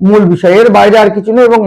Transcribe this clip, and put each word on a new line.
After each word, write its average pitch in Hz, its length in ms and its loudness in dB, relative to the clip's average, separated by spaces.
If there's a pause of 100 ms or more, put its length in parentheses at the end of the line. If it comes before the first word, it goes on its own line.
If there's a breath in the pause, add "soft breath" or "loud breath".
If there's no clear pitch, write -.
মূল 202 240 0
বিষয়, 175 280 -2
এর 226 180 2
বাইরে 202 260 2
আর 214 120 2
কিছু 202 220 -10
নেই। 240 140 0
এবং 233 220 0